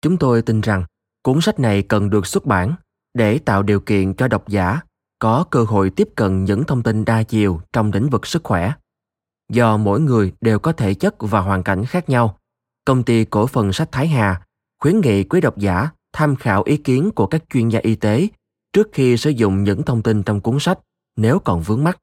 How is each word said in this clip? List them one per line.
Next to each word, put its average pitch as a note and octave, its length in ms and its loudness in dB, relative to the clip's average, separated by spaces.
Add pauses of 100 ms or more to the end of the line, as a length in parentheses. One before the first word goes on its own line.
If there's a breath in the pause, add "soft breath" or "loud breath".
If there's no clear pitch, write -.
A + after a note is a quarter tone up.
Chúng F3+ 100 0
tôi B2 240 2
tin A2 180 0
rằng G2+ 240 -2 (380)
cuốn C3+ 180 0
sách G#3+ 200 -2
này G#2 220 2
cần G2+ 280 0
được G2+ 160 0
xuất - 200 -4
bản G#2 280 0 (400)
để A2+ 240 2
tạo G2+ 240 0
điều G2+ 180 0
kiện F#2+ 340 0
cho B2+ 140 -2
độc A2 200 -2
giả G2+ 320 0 (380)
có A#2+ 320 0
cơ A#2+ 140 2
hội G2 260 0
tiếp G#3 260 0
cận F#2+ 280 0
những G2+ 200 0
thông B2+ 180 -2
tin A2 220 -2
đa A2+ 180 0
chiều G#2 380 0 (120)
trong G#2+ 200 0
lĩnh A2+ 180 -2
vực A#2+ 160 -2
sức - 180 -6
khỏe. F#2+ 280 -2 (760)
Do A2+ 280 2
mỗi G#2 240 0
người A#2 400 2
đều A2 180 2
có D#3+ 140 -2
thể G2+ 220 0
chất G3 240 -2
và G#2 220 -2
hoàn F#2+ 220 -2
cảnh F#2+ 220 -2
khác F3 240 -4
nhau, A#2+ 300 0 (460)
Công C3 180 2
ty A2+ 220 2
Cổ G#2+ 220 0
phần G#2+ 260 0
Sách D#3+ 200 -4
Thái C3+ 160 -2
Hà G#2 380 0 (320)
khuyến F#3 220 2
nghị G2+ 240 2
quý E3+ 160 0
độc - 180 -2
giả G2+ 320 0 (220)
tham D3 240 0
khảo G2+ 260 -2
ý D3+ 140 0
kiến C#3+ 400 0
của G2+ 100 0
các D#3+ 240 -2
chuyên A#2 180 0
gia A2+ 120 0
y A2 140 0
tế A2+ 340 0 (440)
trước G#3+ 200 2
khi B2+ 240 2
sử D3+ 140 0
dụng G2+ 340 2
những G2+ 180 0
thông B2 200 -2
tin G#2+ 200 0
trong G2+ 180 -2
cuốn A#2 200 -2
sách F#3 180 -2 (380)
nếu A#2 220 2
còn E2+ 240 -2
vướng A2 220 -2
mắc. F3+ 180 0